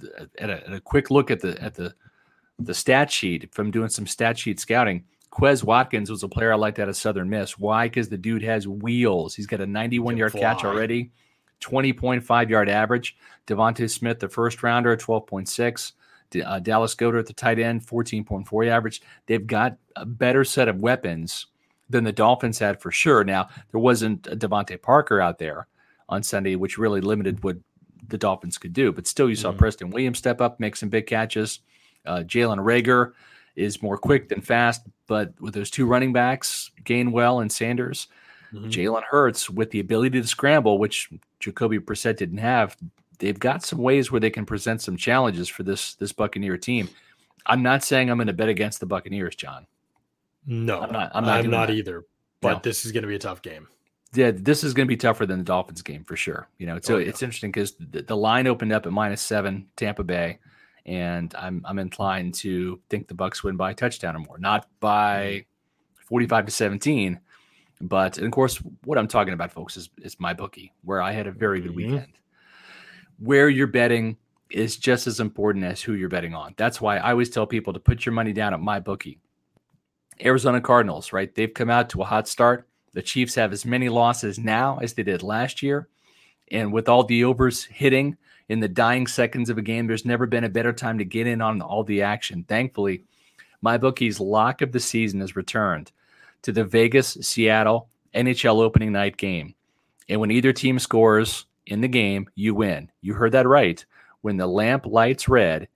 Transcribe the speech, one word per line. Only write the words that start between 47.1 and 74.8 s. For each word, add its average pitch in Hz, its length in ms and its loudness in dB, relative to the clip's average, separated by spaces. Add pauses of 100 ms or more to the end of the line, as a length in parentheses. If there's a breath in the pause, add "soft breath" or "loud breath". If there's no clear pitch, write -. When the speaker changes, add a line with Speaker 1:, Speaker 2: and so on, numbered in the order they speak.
Speaker 1:
I'm 127 160 2
not 131 200 2
saying 131 260 2
I'm 120 100 0
gonna 107 140 0
bet 110 160 0
against 104 300 -2
the - 80 -8
Buccaneers, 95 480 -6
John. - 320 -16 (800)
Speaker 2:
No, 113 340 -4
Speaker 1:
I'm 113 120 -6
not, 104 200 -4
I'm 113 120 0
not 113 140 4
Speaker 2:
I'm 117 40 2
Speaker 1:
doing 117 80 0
Speaker 2:
not 113 180 2
Speaker 1:
that. 110 60 0
Speaker 2:
either. 98 300 -6 (360)
But 92 120 2
Speaker 1:
No. 87 100 -2
Speaker 2:
this - 240 -4
is 113 60 -10
gonna 107 160 -4
be 101 80 -4
a - 20 -6
tough 95 240 -10
game. 78 240 -18 (480)
Speaker 1:
Yeah, 123 180 6
this 110 300 2
is 139 120 -2
gonna 135 120 4
be 120 100 2
tougher 113 300 2
than 92 120 -2
the 92 60 -4
Dolphins 90 380 -4
game 73 220 -14
for 85 120 -12
sure. - 320 -8 (100)
You 90 80 -10
know, 85 100 -6
it's, - 120 -10
Speaker 2:
Oh, 113 100 2
yeah. 87 100 -2
Speaker 1:
it's - 140 -8
interesting 117 280 -6
'cause 101 300 -4
the, - 220 -10
the 110 140 -4
line 113 300 2
opened 120 260 0
up 107 140 0
at 87 60 -6
minus 101 300 -2
seven, 98 520 -4
Tampa 104 300 -4
Bay, 85 340 -4 (480 soft breath)
and 87 500 -6
I'm, 92 280 -8
I'm 98 160 -8
inclined 92 540 -4
to 90 460 -6 (100)
think 107 180 -6
the 92 60 -14
Bucs 90 280 -6
win 98 140 -4
by 92 160 -4
a - 20 -10
touchdown 95 400 -4
or 82 60 -10
more, 78 180 -16
not 98 300 -2 (100)
by 104 460 2
Speaker 2:
Mm-hmm. - 800 -14
Speaker 1:
forty-five 117 400 2
to 107 60 -8
seventeen. 101 640 0 (600 soft breath)
But, 92 380 0
and 90 80 -6
of 117 80 -2
course, 131 240 2 (280)
what 147 120 0
I'm 110 100 2
talking 101 280 0
about, 87 180 -8
folks, - 240 -16
is, 87 140 -18 (100)
is 82 180 -18
my 87 140 -4
bookie, 85 400 -12 (100)
where 92 200 -4
I 95 100 -2
had 104 140 -6
a 98 60 -8
very 98 280 -2
good 87 120 -10
Speaker 2:
Mm-hmm. 101 200 -4
Speaker 1:
weekend. 135 200 -6 (1080 loud breath)
Where 139 320 6
you're 135 160 2
betting 117 500 2 (320)
is 107 300 -4
just 123 280 0